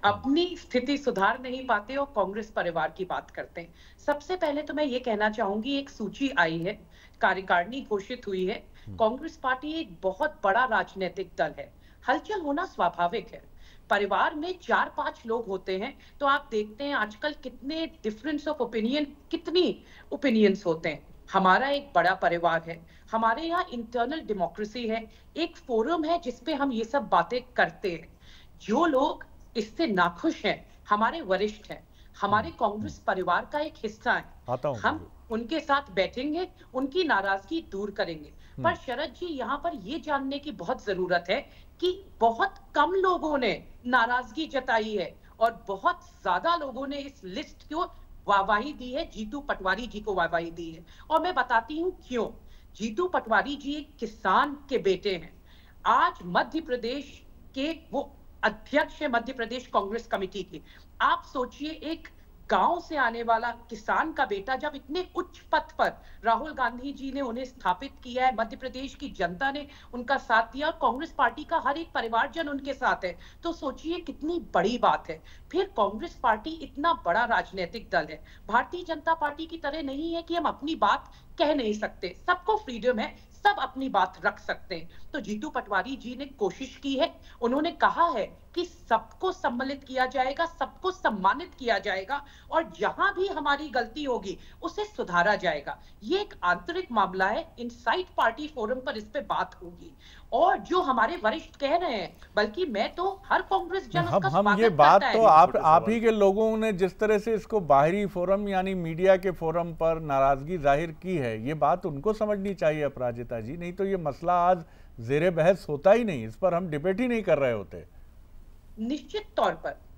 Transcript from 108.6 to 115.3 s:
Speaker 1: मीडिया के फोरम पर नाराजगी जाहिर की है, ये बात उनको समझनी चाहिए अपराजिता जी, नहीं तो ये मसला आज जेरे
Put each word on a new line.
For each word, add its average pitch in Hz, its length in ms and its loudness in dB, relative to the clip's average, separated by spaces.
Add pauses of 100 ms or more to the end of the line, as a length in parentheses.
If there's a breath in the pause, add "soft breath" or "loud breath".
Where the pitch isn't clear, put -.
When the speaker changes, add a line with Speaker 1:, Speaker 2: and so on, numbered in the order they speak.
Speaker 1:
मीडिया 180 440 4
के 185 140 0
फोरम 165 420 -2
पर 165 260 0
नाराजगी 139 580 2
जाहिर 147 340 2
की 175 260 -4
है, 113 300 -2
ये 151 60 -2
बात 156 320 2
उनको 156 280 -2
समझनी 208 400 -2
चाहिए 156 280 2
अपराजिता 120 600 -4
जी, 123 160 -8
नहीं 175 160 -8
तो 190 120 -2
ये 196 120 0
मसला 170 360 0
आज 175 300 4 (360 soft breath)
जेरे 143 300 2